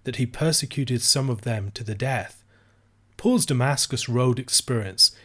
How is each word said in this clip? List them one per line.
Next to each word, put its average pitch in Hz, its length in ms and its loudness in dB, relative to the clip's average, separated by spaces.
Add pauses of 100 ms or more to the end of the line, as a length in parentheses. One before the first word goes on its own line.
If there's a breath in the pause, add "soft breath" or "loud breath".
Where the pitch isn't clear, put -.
that 127 140 -6
he 127 80 0
persecuted 131 760 -2
some 135 280 2
of 117 120 -4
them 104 300 -4
to - 120 -12
the 107 120 -8
death. 127 480 -6 (720 soft breath)
Paul's 240 280 2
Damascus 131 640 0
Road 123 300 2
experience 110 720 2 (120)